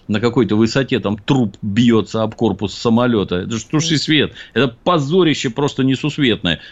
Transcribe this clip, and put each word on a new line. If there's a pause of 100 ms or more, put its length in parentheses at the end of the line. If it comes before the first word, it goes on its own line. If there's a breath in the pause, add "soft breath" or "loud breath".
на
какой-то
высоте,
там
труп
бьется
об
корпус
самолета.
Это
ж
туши
свет. (220 loud breath)
Это (100)
позорище
просто
несусветное. (100)